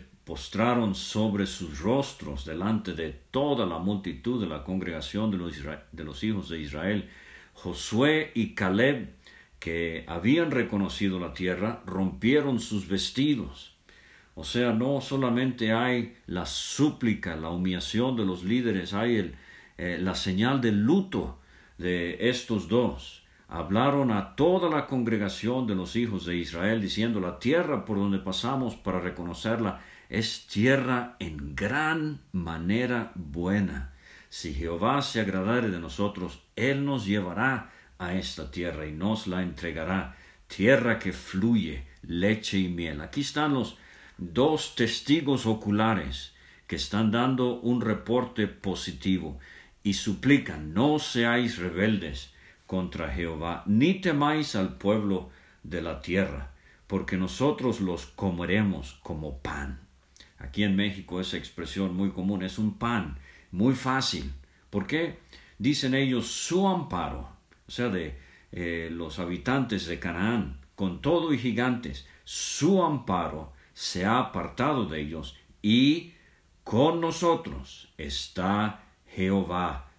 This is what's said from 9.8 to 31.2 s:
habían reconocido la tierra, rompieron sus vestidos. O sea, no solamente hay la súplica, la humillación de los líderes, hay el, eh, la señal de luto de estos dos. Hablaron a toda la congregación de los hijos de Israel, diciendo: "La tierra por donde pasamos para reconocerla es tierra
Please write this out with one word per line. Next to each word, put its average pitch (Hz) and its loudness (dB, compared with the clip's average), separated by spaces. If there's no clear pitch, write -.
habían 127 2
reconocido 98 0
la 82 -6
tierra, 92 -2
rompieron 113 2
sus 104 -4
vestidos. 113 -2
O 80 -12
sea, 120 2
no 131 2
solamente 127 0
hay 120 2
la 85 -4
súplica, 110 0
la 80 -6
humillación 92 0
de 107 0
los 90 -2
líderes, 98 0
hay 117 2
el, 98 0
eh, 87 -4
la 92 0
señal 113 2
de 117 4
luto 107 2
de 87 0
estos 110 0
dos. 107 0
Hablaron 120 2
a 98 0
toda 175 4
la 151 0
congregación 113 0
de 101 0
los 90 -4
hijos 104 0
de 87 -2
Israel, 87 0
diciendo: 107 0
"La 87 -4
tierra 147 2
por 104 -2
donde 98 2
pasamos 120 -2
para 92 -2
reconocerla 90 -2
es - -2
tierra 123 2